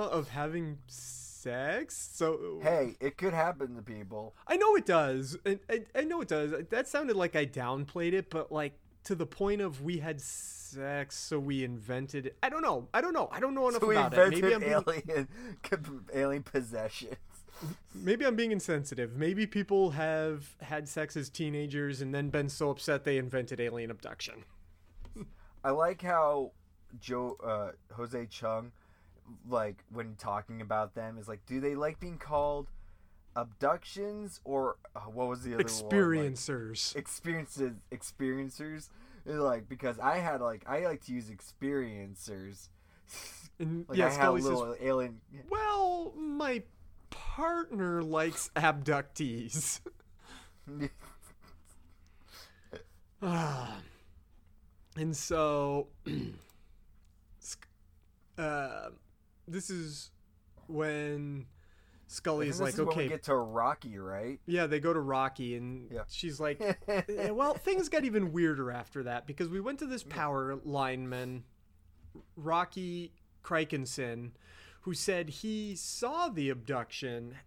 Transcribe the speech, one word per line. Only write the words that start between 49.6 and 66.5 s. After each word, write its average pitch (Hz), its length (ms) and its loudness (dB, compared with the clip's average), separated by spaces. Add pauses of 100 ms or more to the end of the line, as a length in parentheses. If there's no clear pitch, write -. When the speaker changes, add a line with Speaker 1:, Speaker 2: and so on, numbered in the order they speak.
Speaker 1:
<laughs> 359 40 -12 (760)
Speaker 2:
<laughs> 143 240 -4 (2250)
Speaker 1:
Ah. 151 580 0 (1160)
And 156 200 -2
so, 143 720 2 (180)
<clears throat> - 1300 -10
Sc-, - 300 -14 (680)
uh, 143 500 -2 (580)
this 185 240 -6
is 156 400 -6 (560)
when 147 800 -2 (600)
Scully 151 400 0
Speaker 2:
And 143 60 0
Speaker 1:
is 175 60 -2
Speaker 2:
this 165 60 2
Speaker 1:
like, 135 100 2
Speaker 2:
is - 60 -2
when 151 80 4
Speaker 1:
"Okay." 160 160 2
Speaker 2:
we 131 40 2
get - 160 -2
to 143 120 4
Rocky, 117 640 0
right? 98 480 -6
Speaker 1:
Yeah, 170 200 4
they 151 140 2
go 165 120 6
to 165 80 2
Rocky, 131 560 0
and 123 360 -8
Speaker 2:
Yeah. 117 160 -4
Speaker 1:
she's 151 320 -4
like, 151 200 0